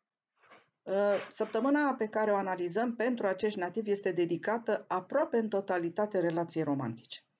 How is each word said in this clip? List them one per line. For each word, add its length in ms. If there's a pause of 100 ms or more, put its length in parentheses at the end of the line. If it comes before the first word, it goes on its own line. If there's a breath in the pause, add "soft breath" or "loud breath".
(840 loud breath)
Uh, 460
săptămâna 680
pe 120
care 240
o 40
analizăm 600
pentru 320
acești 320
nativi 320
este 200
dedicată 760
aproape 500
în 120
totalitate 680
relației 440
romantice. 560 (200)